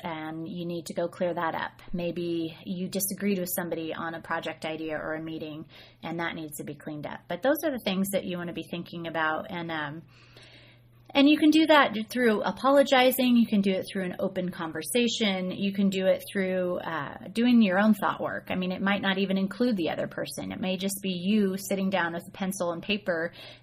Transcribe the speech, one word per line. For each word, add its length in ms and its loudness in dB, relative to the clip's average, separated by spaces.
and 440 -8
you 180 -8
need 200 -6
to 80 -12
go 140 -4
clear 260 -4
that 200 -2
up. 280 -8
Maybe 640 -4
you 220 -6
disagreed 520 -2
with 140 -4
somebody 400 -4
on 200 -6
a 80 -10
project 420 -6
idea 320 -6
or 200 -4
a 60 -8
meeting, 440 -10
and 180 -8
that 160 -4
needs 220 -10
to 60 -10
be 120 -10
cleaned 300 -10
up. 220 -10
But 140 -6
those 240 2
are 60 0
the 120 -6
things 280 0
that 120 0
you 140 -6
want 100 -6
to 60 -8
be 160 -8
thinking 380 -8
about. 420 -2
And, 200 -6
um, 320 -6
and 160 8
you 80 6
can 120 8
do 180 8
that 280 8
through 320 2
apologizing. 960 4
You 100 6
can 140 4
do 100 4
it 200 0
through 120 -4
an 160 -6
open 300 -2
conversation. 1000 -2
You 200 -2
can 180 4
do 180 0
it 240 4
through, 480 0
uh, 360 -6
doing 300 6
your 180 4
own 140 6
thought 280 0
work. 280 -4
I 60 -2
mean, 180 -2
it 80 -6
might 200 0
not 160 2
even 200 0
include 400 0
the 140 0
other 160 -4
person. 440 -8
It 80 -8
may 160 -2
just 260 -4
be 100 -4
you 460 2
sitting 320 -2
down 240 0
with 140 -6
a 40 -16
pencil 400 -4
and 100 -6
paper 500 -2